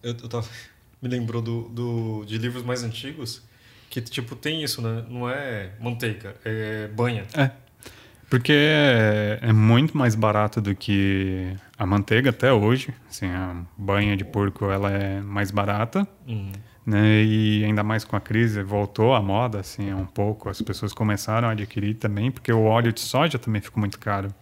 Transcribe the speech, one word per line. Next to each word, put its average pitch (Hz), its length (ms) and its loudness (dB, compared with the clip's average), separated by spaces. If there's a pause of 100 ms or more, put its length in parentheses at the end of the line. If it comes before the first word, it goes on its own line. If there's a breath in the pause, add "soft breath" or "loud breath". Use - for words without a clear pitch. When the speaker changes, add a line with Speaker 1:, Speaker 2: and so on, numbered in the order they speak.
Speaker 1:
eu, 120 80 -8
eu 117 180 -10
tava... 117 180 -6 (560 loud breath)
me 127 60 -6
lembrou 117 340 -4
do, 117 260 -6
do, 117 580 -6
de 110 120 -6
livros 123 240 -6
mais 123 200 -4
antigos, 127 600 -10 (480 soft breath)
que, - 120 -6
tipo, 120 340 -10
tem 156 260 -6
isso, 135 200 -6
né? 113 260 -4
Não 123 220 -6
é 120 400 -6 (100)
manteiga, 113 540 -6 (100)
é 107 440 -6
banha. 110 360 -2 (100)
Speaker 2:
É. 139 160 2 (800 loud breath)
Porque 127 240 2
é, 117 880 4
é 113 140 4
muito 117 420 6
mais 123 180 4
barato 107 460 2
do 101 140 0
que 95 800 0 (240 loud breath)
a 101 80 -2
manteiga 104 420 4
até 123 240 4
hoje. 117 400 2 (160)
Assim, - 180 -10
a 90 300 -4 (220)
banha 101 400 2
de 98 80 -4
porco, 101 440 -2
ela 98 200 0
é 98 320 -4
mais 98 280 -4
barata, 104 560 0 (200)
Speaker 1:
Uhum. 101 260 -8 (320 loud breath)
Speaker 2:
né? 107 400 6
E 107 400 2
ainda 107 180 0
mais 110 220 -2
com - 120 -6
a 101 40 -2
crise, 110 420 0
voltou 104 520 2
à 110 80 2
moda, 107 380 0
assim, 98 340 -8
um 95 100 -4
pouco. 104 460 -4
As - 100 -10
pessoas 104 320 -6
começaram 110 560 0
a 113 40 0
adquirir 104 420 -4
também, 110 360 -2
porque - 220 -2
o 113 120 4
óleo 117 280 4
de - 80 -6
soja 143 380 0
também 107 240 -2
ficou - 180 -6
muito 101 180 -2
caro. 98 300 -4 (140)